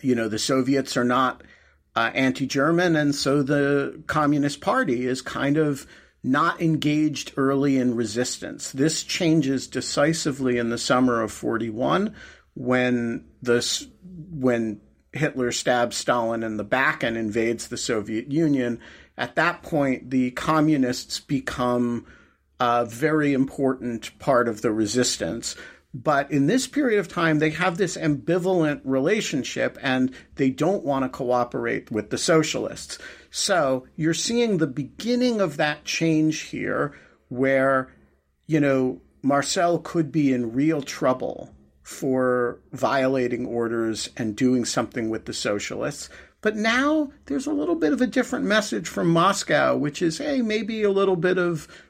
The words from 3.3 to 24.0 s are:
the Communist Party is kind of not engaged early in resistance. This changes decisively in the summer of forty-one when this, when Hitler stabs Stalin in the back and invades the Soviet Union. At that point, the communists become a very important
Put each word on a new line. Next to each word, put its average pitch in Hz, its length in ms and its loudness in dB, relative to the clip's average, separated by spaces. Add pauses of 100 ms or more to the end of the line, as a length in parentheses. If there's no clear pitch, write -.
the 143 640 0
Communist 143 540 0
Party 190 440 0
is 131 160 -2
kind 139 360 -2
of 147 280 0 (380)
not 151 380 2
engaged 151 720 0
early 139 420 2
in 123 160 2
resistance. 117 800 -4
This 143 320 0
changes 147 640 0
decisively 139 920 0
in 117 120 -2
the 117 80 -2
summer 127 440 2
of 107 100 -2
forty-one 123 840 -2 (400)
when 123 720 0 (160)
this, 120 440 0 (460)
when 120 480 0 (320)
Hitler 131 400 -2
stabs 120 460 0
Stalin 117 440 0
in 110 160 -6
the 104 60 -4
back 131 400 0
and 113 140 -2
invades 113 500 -2
the 117 100 -10
Soviet 110 540 -4
Union. 135 480 2 (380)
At - 180 -4
that 170 260 0
point, 139 480 -2
the 127 220 0
communists 151 880 0
become 123 840 -2 (540)
a 120 260 2
very 143 480 0
important 131 840 -2